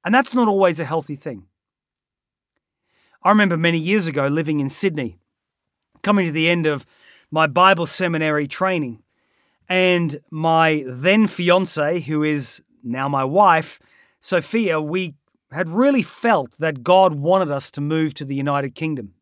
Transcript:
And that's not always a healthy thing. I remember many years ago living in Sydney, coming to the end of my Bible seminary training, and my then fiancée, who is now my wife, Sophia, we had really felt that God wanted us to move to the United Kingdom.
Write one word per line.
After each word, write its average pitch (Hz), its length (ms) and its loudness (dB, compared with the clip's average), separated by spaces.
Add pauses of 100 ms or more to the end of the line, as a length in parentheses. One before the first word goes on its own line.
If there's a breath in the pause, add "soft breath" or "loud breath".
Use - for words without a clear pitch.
And 190 100 0
that's 254 200 0
not 240 140 2
always 190 320 2
a 160 40 -4
healthy 151 320 -6
thing. 117 300 -14 (1800)
I 180 60 2
remember 202 280 4
many 165 220 2
years 180 280 0
ago 143 200 -2
living 151 320 -2
in 139 100 -2
Sydney, 139 500 -4 (840)
coming 196 240 2
to 160 60 -4
the 160 160 0
end 170 180 0
of 147 200 -2 (440 soft breath)
my 156 160 2
Bible 175 400 4
seminary 156 640 -2
training, 156 540 -4 (680)
and 180 500 2 (120)
my 160 560 2
then 170 400 2
fiancée, 175 760 0
who 151 200 -2
is 151 400 -4 (200)
now 131 260 -6
my 139 160 -2
wife, 165 540 4 (400 soft breath)
Sophia, 175 640 -2
we 160 340 -4 (380)
had 165 160 -4
really 254 340 2
felt 170 560 -2
that 151 240 -4
God 180 320 4
wanted 165 360 0
us 139 220 -6
to - 80 -10
move 151 340 -2
to 147 100 -12
the 139 100 -8
United 139 400 -4
Kingdom. 135 480 -8